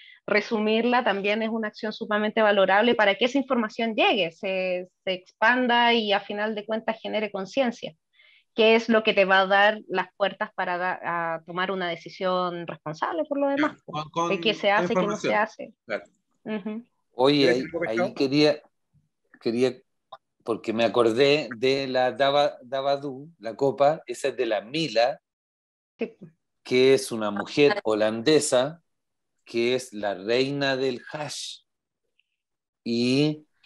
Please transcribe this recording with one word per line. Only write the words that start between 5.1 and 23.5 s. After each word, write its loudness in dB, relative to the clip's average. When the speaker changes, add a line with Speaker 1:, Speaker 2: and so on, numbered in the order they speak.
Speaker 1:
expanda 2
y 0
a 2
final -6
de -10
cuentas -6
genere -4
conciencia, -4
que 6
es 2
lo 4
que 2
te 4
va 4
a 2
dar 4
las -4
puertas -2
para -2
da-, -4
a -12
tomar -4
una -4
decisión -4
responsable -6
por -4
lo 0
demás, -2
Speaker 2:
Ya, -8
con, -2
Speaker 1:
de -2
qué 0
Speaker 2:
con, -2
Speaker 1:
se 2
Speaker 2:
con 2
Speaker 1:
hace, -2
qué 0
no -4
se -4
Speaker 2:
información. 0
Speaker 1:
hace. -4
Speaker 2:
Claro. -8
Speaker 1:
Ujú. -8
Speaker 3:
Oye, 2
Speaker 2:
¿Quieres 4
Speaker 3:
ahí, -2
Speaker 2:
decir -6
algo, -4
Speaker 3:
ahí -2
Speaker 2:
Pescado? -2
Speaker 3:
quería, 2
quería, 0
porque -6
me 0
acordé 2
de 0
la 0
Dava-, 0
Davadu, -4
la -10